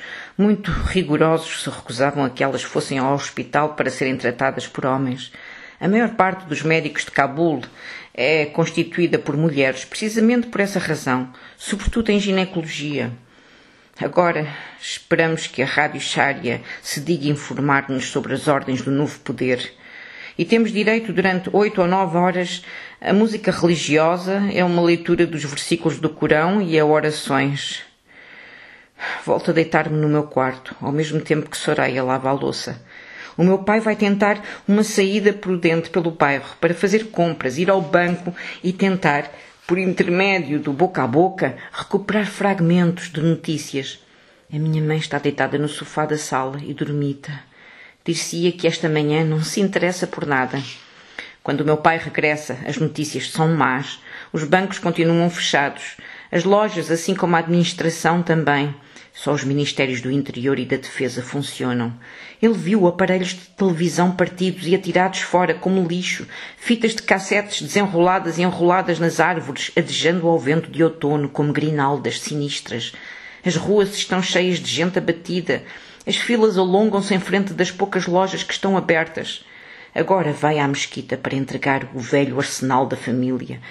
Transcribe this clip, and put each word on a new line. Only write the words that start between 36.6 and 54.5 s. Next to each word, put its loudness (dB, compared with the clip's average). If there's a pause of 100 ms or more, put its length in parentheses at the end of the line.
para 4
fazer 0
compras, -2
ir 2
ao 4
banco 0 (280)
e 0
tentar, 2 (360)
por 2
intermédio 2
do -2
boca 0
a 2
boca, 2 (160)
recuperar -2
fragmentos 2
de -4
notícias. -2 (540)
A -6
minha 0
mãe 0
está -4
deitada 0
no 0
sofá -6
da -2
sala -4
e -10
dormita. -4 (720)
Dir-se-ia 0
que -2
esta 0
manhã 2
não 2
se -2
interessa 0
por -8
nada. 0 (800)
Quando -2
o -2
meu 4
pai 4
regressa, -2
as -6
notícias -4
são 0
más. 0 (340)
Os -4
bancos 2